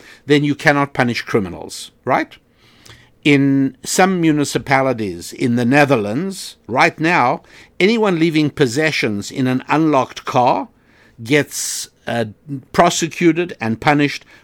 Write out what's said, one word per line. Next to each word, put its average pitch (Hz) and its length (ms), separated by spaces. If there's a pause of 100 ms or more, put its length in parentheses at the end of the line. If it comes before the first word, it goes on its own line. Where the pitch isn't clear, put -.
(260)
then 147 180
you 147 120
cannot 143 380
punish 120 280
criminals, 85 680 (140)
right? 143 320 (840)
In 139 600
some 185 380
municipalities 135 1120
in 120 220
the 123 100
Netherlands, 139 920 (100)
right 147 320
now, 156 440 (360)
anyone 202 400
leaving 156 300
possessions 131 800
in 131 160
an 127 200
unlocked 147 580
car 143 440 (540)
gets, - 640 (180)
uh, 117 180 (460)
prosecuted 170 880
and 110 220
punished 147 440 (180)